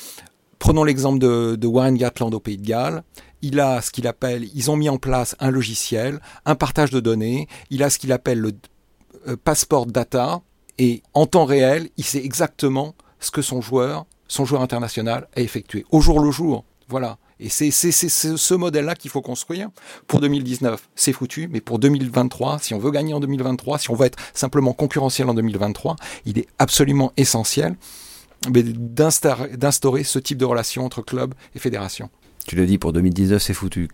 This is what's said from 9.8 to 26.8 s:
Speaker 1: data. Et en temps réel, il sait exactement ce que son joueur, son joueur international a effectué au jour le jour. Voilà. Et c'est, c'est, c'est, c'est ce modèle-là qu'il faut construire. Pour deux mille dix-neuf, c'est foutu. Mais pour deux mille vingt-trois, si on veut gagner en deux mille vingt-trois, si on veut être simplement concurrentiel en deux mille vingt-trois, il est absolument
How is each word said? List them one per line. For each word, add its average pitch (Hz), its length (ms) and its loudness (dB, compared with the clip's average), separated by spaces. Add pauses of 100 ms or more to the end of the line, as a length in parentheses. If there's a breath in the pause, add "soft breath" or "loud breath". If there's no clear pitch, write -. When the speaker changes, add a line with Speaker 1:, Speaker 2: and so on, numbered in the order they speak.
Speaker 1:
data. 127 540 -2 (360)
Et 123 260 2 (100)
en 151 120 6
temps 160 200 4
réel, 139 520 4
il 143 80 -4
sait 139 180 -4
exactement 139 720 -2 (240 soft breath)
ce - 100 -6
que 151 120 -4
son 127 200 -4
joueur, 131 440 -2 (220)
son - 180 -2
joueur 135 160 0
international 120 720 -4
a 123 60 -2
effectué 110 500 -6
au 160 80 8
jour 151 220 6
le 147 100 4
jour. 139 320 -2 (260)
Voilà. 123 280 -6 (220)
Et 107 100 -10
c'est, 151 220 0
c'est, 175 200 2
c'est, 170 180 0
c'est 156 280 0
ce - 160 2
modèle-là 165 420 0
qu'il - 160 -16
faut 139 100 -4
construire. 175 480 -8 (380 loud breath)
Pour - 120 2
deux 143 80 2
mille 143 160 0
dix-neuf, 123 520 -4
c'est - 180 0
foutu. 156 380 -8
Mais 113 100 -4
pour 117 160 -4
deux 127 120 6
mille 135 200 2
vingt-trois, 127 500 0
si - 140 -6
on 104 60 -4
veut 127 120 0
gagner 151 220 -2
en 143 60 -2
deux 143 80 -4
mille 135 160 -2
vingt-trois, 131 340 -2
si - 140 -4
on 120 40 0
veut 127 120 4
être 123 100 -2 (160 loud breath)
simplement 135 400 2
concurrentiel 135 560 0
en 120 40 2
deux 113 80 2
mille 107 160 0
vingt-trois, 104 380 -2 (300 loud breath)
il 110 140 -2
est - 80 -6 (120)
absolument 139 580 2